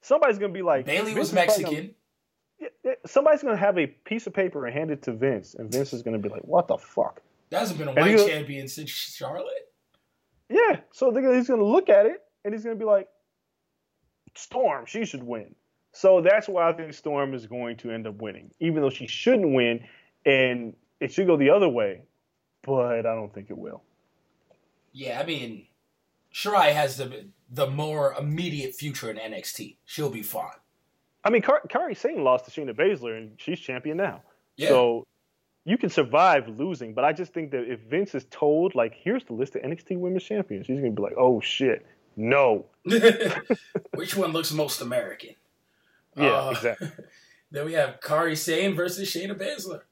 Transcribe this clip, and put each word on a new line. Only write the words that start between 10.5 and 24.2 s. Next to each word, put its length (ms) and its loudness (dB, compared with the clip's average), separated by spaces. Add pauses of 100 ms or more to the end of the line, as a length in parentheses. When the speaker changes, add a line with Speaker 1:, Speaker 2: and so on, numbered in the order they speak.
Speaker 1:
so 200 2
they're 100 0
gonna, 140 6
he's 120 2
gonna 160 4
look 240 4
at 180 8
it, 140 0 (240)
and 80 -4
he's 120 -10
gonna 120 -6
be 80 -6
like, 240 2 (1300)
"Storm, 520 -2
she 180 -4
should 180 -10
win." 320 -10 (440)
So 220 8
that's 280 4
why 200 2
I 60 0
think 200 -12
Storm 400 -4
is 120 -10
going 320 -8
to 120 -10
end 160 -8
up 160 -12
winning, 380 -12
even 220 0
though 80 2
she 180 -12
shouldn't 440 2
win, 320 2 (400)
and 520 2 (240)
it 120 -6
should 140 0
go 100 6
the 140 6
other 180 6
way, 340 -2 (600)
but 420 0
I 120 0
don't 180 -10
think 160 -16
it 80 -12
will. 240 -14 (1120)